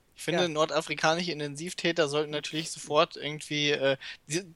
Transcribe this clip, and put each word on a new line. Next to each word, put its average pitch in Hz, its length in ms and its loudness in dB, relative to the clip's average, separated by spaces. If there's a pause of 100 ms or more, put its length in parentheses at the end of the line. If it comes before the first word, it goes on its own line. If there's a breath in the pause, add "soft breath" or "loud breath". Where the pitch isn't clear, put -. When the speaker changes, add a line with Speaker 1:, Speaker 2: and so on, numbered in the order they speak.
(180)
Speaker 1:
Ich - 40 -16
finde, 170 220 0
Speaker 2:
Ja. 170 40 0
Speaker 1:
nordafrikanische 160 840 2
Intensivtäter 151 760 -2
sollten 151 220 0
natürlich 156 400 -4
sofort - 460 2
irgendwie, 147 540 -2
äh, 135 260 4 (300 loud breath)
die, 165 160 -2 (140)